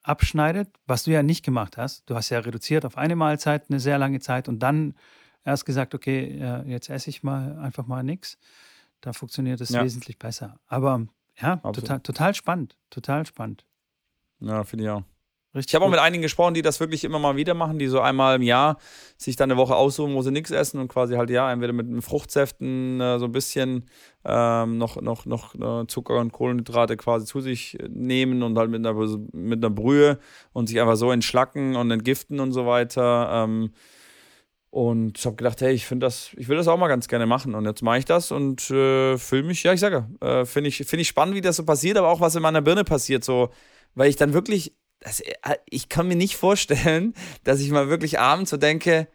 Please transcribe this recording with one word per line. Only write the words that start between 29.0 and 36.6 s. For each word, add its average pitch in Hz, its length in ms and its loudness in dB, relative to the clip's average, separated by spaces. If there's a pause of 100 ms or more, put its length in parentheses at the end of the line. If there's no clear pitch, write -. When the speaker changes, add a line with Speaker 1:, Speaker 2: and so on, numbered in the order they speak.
Speaker 2:
mit 113 300 -2
einer 113 100 2
Brühe 143 460 6 (340)
und 117 140 -2
sich 113 120 0
einfach 113 180 6
so 117 140 2
entschlacken 131 640 0
und 120 140 0
entgiften 127 500 -2
und 131 120 -2
so 123 160 -2
weiter. 120 640 2 (160)
Ähm, 110 280 -2 (960)
und 113 480 0
ich - 80 -6
hab 113 100 -4
gedacht, 113 260 -2
hey, 131 120 2
ich 117 140 -2
find 127 160 -4
das, 123 340 -4
ich 117 100 -10
will 147 100 2
das 170 100 2